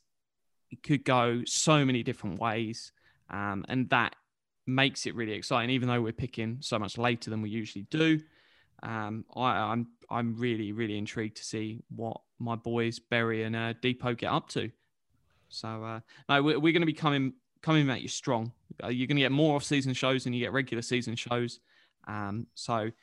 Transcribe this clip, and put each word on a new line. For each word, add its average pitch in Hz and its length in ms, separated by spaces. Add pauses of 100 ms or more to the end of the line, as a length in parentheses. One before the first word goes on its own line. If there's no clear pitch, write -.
(840)
could 139 200
go 120 400
so 151 400
many 123 200
different 104 340
ways, 110 540 (380)
um, 101 380
and 127 220
that 120 240 (500)
makes 135 420
it 85 100
really 110 160
exciting, 117 380
even 127 180
though 123 120
we're 113 120
picking 117 480
so 120 180
much 98 180
later 117 340
than 110 120
we 104 80
usually 107 400
do. 156 300 (640)
Um, 110 400 (100)
I, 117 220 (160)
I'm, 117 160 (200)
I'm 117 280
really, 113 340
really 107 260
intrigued 107 420
to - 60
see 110 440
what 113 320 (180)
my 117 160
boys 117 460
Berry 113 420
and, 113 140
uh, 113 260
Depot 127 320
get 98 160
up - 200
to. 104 200 (800)
So, 110 340
uh, 113 180 (280)
no, 139 160
we're, 147 160
we're 160 120
gonna 170 140
be 156 60
coming, 143 400 (280)
coming 151 300
at 117 120
you - 60
strong. 117 440 (320)
Uh, - 20
you're 123 220
gonna 143 100
get 131 140
more 147 240
off-season 135 380
shows 131 280
than 123 100
you 123 60
get 110 140
regular 120 300
season 117 340
shows. 120 420 (480)
Um, 104 480
so 113 360 (120)